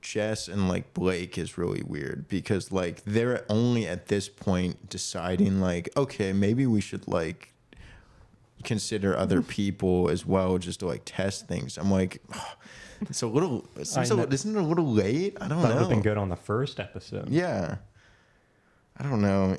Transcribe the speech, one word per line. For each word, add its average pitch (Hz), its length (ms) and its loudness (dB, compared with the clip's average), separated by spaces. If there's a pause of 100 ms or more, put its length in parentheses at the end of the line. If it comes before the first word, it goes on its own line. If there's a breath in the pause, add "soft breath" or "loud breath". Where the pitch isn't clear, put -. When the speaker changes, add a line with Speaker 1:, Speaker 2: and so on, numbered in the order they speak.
Speaker 1:
Jess 107 460 -2
and, 95 200 0
like, 92 240 -2
Blake 90 460 -2
is 82 180 -6
really 87 260 -2
weird 67 460 -8
because, 95 420 -2
like, 90 340 -2
they're 113 440 2
only 117 380 4
at 90 220 -6
this 101 200 0
point - 640 -2
deciding, 95 680 0
like, 87 360 0
okay, 107 380 0
maybe 110 320 4
we 107 160 4
should, - 260 -10
like, 82 460 -4 (1080 loud breath)
consider 98 540 0
other 92 260 4
Speaker 2:
<laughs> - 140 -8
Speaker 1:
people 92 540 2
as 87 160 -2
well 92 320 2
just 87 220 -6
to, 98 60 -6
like, 76 200 -4
test - 420 -4
things. 82 300 -6
I'm 98 120 0
like, 95 300 2 (420 loud breath)
<sighs> - 400 -20
it's - 200 -6
a 123 40 0
little, 127 400 0 (100)
it 73 100 -8
seems 127 240 0
Speaker 2:
I 147 40 6
Speaker 1:
a - 40 4
Speaker 2:
know. - 60 2
Speaker 1:
li-, 135 100 0
isn't 208 200 -2
it 208 60 0
a - 20 2
little 165 280 2
late? 117 500 2
I 196 80 -6
don't 165 140 0
Speaker 2:
That 131 60 6
would 113 60 4
have 147 80 4
Speaker 1:
know. 185 60 2
Speaker 2:
been 110 140 4
good 104 160 2
on 98 100 0
the 87 80 -4
first 123 420 -4
episode. - 520 -10
Speaker 1:
Yeah. 135 460 0 (1200 soft breath)
I - 40 -8
don't 131 200 0
know. 95 360 4